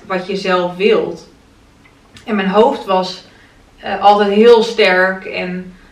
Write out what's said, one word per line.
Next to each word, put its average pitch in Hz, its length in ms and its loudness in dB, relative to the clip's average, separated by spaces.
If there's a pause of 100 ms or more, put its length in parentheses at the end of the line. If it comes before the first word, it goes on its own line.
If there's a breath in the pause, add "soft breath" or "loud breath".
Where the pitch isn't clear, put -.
wat 185 200 -6
je 196 80 -6
zelf 180 400 -4
wilt. 190 540 -2 (960)
En 220 100 -4
mijn 190 120 -2
hoofd 220 380 2
was, 185 380 -4 (560 soft breath)
eh, 196 220 -8
altijd 202 320 4
heel 220 300 6
sterk 190 640 0
en, 180 480 -10 (180 loud breath)